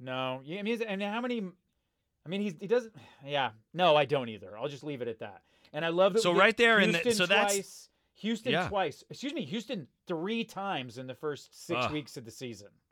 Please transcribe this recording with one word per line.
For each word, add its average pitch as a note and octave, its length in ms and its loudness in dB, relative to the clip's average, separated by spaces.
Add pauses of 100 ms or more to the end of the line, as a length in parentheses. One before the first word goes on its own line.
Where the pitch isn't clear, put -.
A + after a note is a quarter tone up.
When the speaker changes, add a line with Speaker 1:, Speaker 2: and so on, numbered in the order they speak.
Speaker 1:
No. C3 420 -6
Yeah, D#3 160 -10
I G#3 40 -8
mean, G#3 140 -2
he's, G#3 40 -6
and G#3 200 -6
how G#3 200 -4
many, A#3+ 200 -4 (840)
I - 20 -14
mean, F#3+ 120 -4
he's, G#3 200 -4
he G3+ 60 -12
doesn't, A3+ 260 0 (320)
yeah. C#3 260 0 (220)
No, E3 220 6
I D3 120 6
don't C3 220 0
either. G2+ 300 -12
I'll A#2+ 100 -4
just C#3 140 -10
leave C#3+ 200 -8
it A#2+ 60 -4
at A2+ 120 -8
that. G2+ 220 -14 (300)
And D#3 120 -4
I E3 60 0
love F3+ 240 4
that A3 80 4
Speaker 2:
So F3+ 100 4
Speaker 1:
we - 60 4
get - 20 8
Speaker 2:
right G#3+ 160 8
there A#3 240 6
in F#3+ 100 6
the, E3+ 80 2
Speaker 1:
Houston A#3 160 2
Speaker 2:
so F#3+ 180 2
that's G3+ 220 4
Speaker 1:
twice. - 340 -6 (280)
Houston G#3+ 360 -2
Speaker 2:
Yeah. F3 160 2
Speaker 1:
twice. F#3 420 -2
Excuse C4 220 -8
me, D#4 140 -6
Houston F#3+ 420 -8 (180)
three G3 380 -2
times D3 540 -8
in C3 100 -10
the C3 60 -10
first - 520 -10
six D#3+ 200 -2
Speaker 2:
Ugh. C3 60 -2
Speaker 1:
weeks D3+ 240 -8
of C3 80 -14
the A2 60 -16
season. G#2 380 -14 (240)